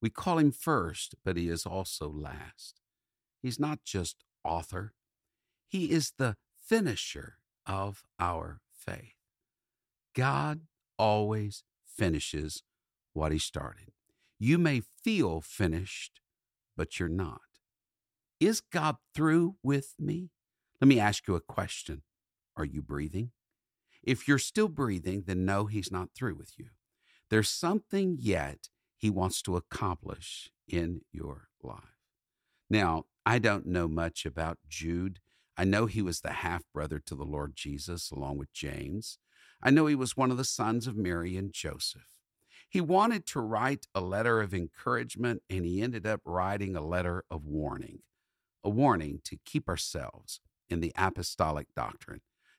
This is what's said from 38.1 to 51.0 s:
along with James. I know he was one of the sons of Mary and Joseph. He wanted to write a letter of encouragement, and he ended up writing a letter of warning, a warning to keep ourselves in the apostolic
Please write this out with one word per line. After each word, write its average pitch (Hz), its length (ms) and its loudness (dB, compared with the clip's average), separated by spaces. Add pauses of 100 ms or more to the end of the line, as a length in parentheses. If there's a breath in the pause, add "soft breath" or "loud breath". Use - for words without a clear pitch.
along 71 260 -6
with 69 140 -8
James. 69 640 -8 (460 soft breath)
I 131 60 6
know 156 160 8
he 151 100 4
was 127 220 -2
one 131 120 4
of 127 60 2
the 131 80 -2
sons 113 420 0
of 113 120 -4
Mary 90 400 -2
and 98 160 -4
Joseph. - 680 -8 (480 soft breath)
He 180 140 0
wanted 190 460 4
to 147 120 -4
write 113 560 0
a 98 60 0
letter 110 400 2
of 95 120 -2
encouragement, 117 960 -2
and 92 160 -2
he 92 160 0
ended 113 240 -4
up 110 200 0
writing 95 500 -2
a 76 100 -4
letter 87 460 -2
of 76 140 -8
warning, 76 540 -6 (640)
a 101 40 2
warning 101 540 2
to - 220 -12
keep - 240 -2
ourselves - 720 -6 (260)
in 85 140 0
the 82 160 -2
apostolic 85 760 0